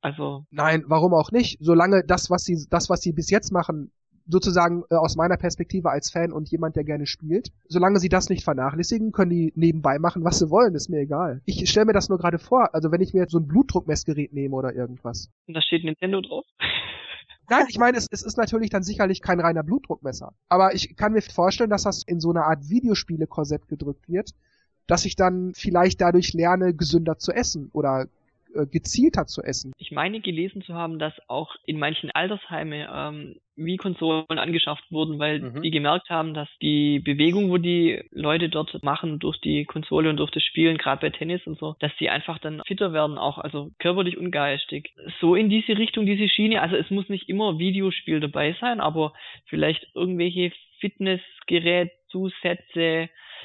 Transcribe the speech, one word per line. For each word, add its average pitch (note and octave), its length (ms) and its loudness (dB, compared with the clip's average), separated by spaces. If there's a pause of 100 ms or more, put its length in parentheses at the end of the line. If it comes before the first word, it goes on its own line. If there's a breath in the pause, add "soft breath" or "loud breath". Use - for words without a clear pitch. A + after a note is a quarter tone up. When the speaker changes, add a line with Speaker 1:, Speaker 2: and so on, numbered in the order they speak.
Speaker 1:
also C#3+ 500 -6
Speaker 2:
Nein, D#3 360 0
warum D#3+ 280 4
auch D#3 160 4
nicht? A#3+ 300 0
Solange E3+ 440 6
das, F3+ 260 0
was F3 140 0
sie, D#3+ 260 -2
das, E3+ 200 0
was F3+ 120 0
sie F3 100 0
bis D#3 180 -4
jetzt G3+ 220 2
machen, D#3+ 400 -2 (360)
sozusagen, F3 640 4
äh, E3 60 6
aus D#3+ 180 2
meiner F3 220 2
Perspektive F3 540 -2
als C#3 200 -2
Fan E3+ 220 -2
und D3+ 180 -6
jemand, D#3+ 240 -2
der D3+ 80 -2
gerne D3 240 -4
spielt, E3 460 -4 (160)
solange F#3 320 4
sie F3+ 80 2
das F#3 200 2
nicht F3 140 -2
vernachlässigen, E3 680 -2
können F#3 180 2
die E3+ 240 2
nebenbei D#3+ 460 2
machen, E3+ 240 0
was E3+ 160 0
sie D#3+ 100 2
wollen, G3+ 240 6
ist - 140 -6
mir D#3+ 100 -2
egal. C#3+ 460 -2
Ich F3+ 260 -2
stell G#3+ 140 6
mir A3 80 6
das G3 160 2
nur F#3 100 2
gerade E3+ 200 0
vor, A#3+ 360 2
also D#3 160 0
wenn E3+ 100 2
ich F#3+ 140 0
mir F#3 60 4
jetzt F3+ 120 0
so E3+ 60 4
ein D#3+ 80 2
Blutdruckmessgerät D#3 840 0
nehme C#3 240 -4
oder C3 180 -4
irgendwas. B2 560 -8 (160)
Speaker 1:
Und E3 80 -12
da D#3 80 -2
steht E3+ 220 0
Nintendo F#3 360 -2
drauf? - 240 -8 (140)
<laughs> - 60 -4 (840 loud breath)
Speaker 2:
Nein, C4+ 200 6
ich G#3 100 -6
meine, A#3+ 180 4
es, - 140 -2
es - 140 -10
ist G#3+ 120 -10
natürlich A3 340 0
dann F#3+ 120 0
sicherlich F#3+ 400 -2
kein F3+ 160 0
reiner E3 240 2
Blutdruckmesser. D3+ 680 -6 (160)
Aber F#3+ 260 6
ich - 220 -6
kann G#3+ 160 0
mir G#3+ 100 2
vorstellen, G3 480 0
dass G3+ 140 0
das - 180 -2
in F3 160 -4
so E3 120 0
eine E3+ 120 0
Art D3 260 0
Videospiele-Korsett D#3+ 1000 -2
gedrückt C#3+ 400 -8
wird, F3+ 220 -4 (580)
dass A3+ 160 2
ich G3+ 100 -6
dann F#3 400 0
vielleicht F3+ 460 2
dadurch F3 320 4
lerne, F3 420 2
gesünder D#3+ 440 0
zu - 120 -4
essen E3+ 420 -4
oder, C3+ 340 -2 (480)
äh, D3 120 -2
gezielter G3+ 600 2
zu - 160 -10
essen. C3 360 -8
Speaker 1:
Ich - 140 -16
meine F3+ 280 -2
gelesen F#3 420 -4
zu F3 120 -14
haben, E3 240 -6
dass D#3 140 -4 (160)
auch C#3 260 -6 (120)
in D#3 120 -4
manchen D3+ 320 -4
Altersheime, D#3 840 -6
ähm, D3 440 -10 (220)
Wii-Konsolen D#3+ 800 -2
angeschafft D#3+ 520 -2
wurden, D#3 280 -2
weil D3+ 220 0
Speaker 3:
Mhm. C3 220 -8
Speaker 1:
die D#3+ 80 -2
gemerkt D#3 400 0
haben, D#3+ 240 -2
dass D3+ 120 -8 (140)
die D3 400 2
Bewegung, D#3 500 4
wo F3+ 60 4
die E3+ 540 2
Leute D#3+ 400 0
dort D#3+ 320 -6
machen D3+ 360 -2
durch - 220 -4
die D3 240 0
Konsole D#3 460 0
und D3+ 80 0
durch D3+ 120 -2
das - 120 -4
Spielen, D#3+ 340 2
gerade C#3 240 -2
bei D3 80 -2
Tennis E3+ 380 -6
und D#3+ 120 -10
so, D#3 220 -10
dass D3 180 -2
die - 120 -2
einfach D3+ 280 -6
dann D#3 280 -10
fitter F#3+ 260 -4
werden, D3+ 240 0
auch, C#3 220 -4
also D3 400 -10
körperlich F3+ 400 -2
und F3 120 -6
geistig. C#3+ 600 -4 (300)
So F3 140 6
in G#3+ 140 4
diese G#3+ 300 2
Richtung, A3 260 0
diese G3+ 240 2
Schiene, G#3+ 320 2
also E3+ 160 0
es D3+ 140 -2
muss G3 180 -2
nicht G3 220 -6
immer G3 280 -2
Videospiel F#3 600 0
dabei D3 400 -2
sein, A#3+ 200 -2
aber D#3 340 -2 (340 loud breath)
vielleicht D#3 460 -2
irgendwelche F3+ 580 -2 (280)
Fitnessgerät-Zusätze, F3 2250 -2 (360 loud breath)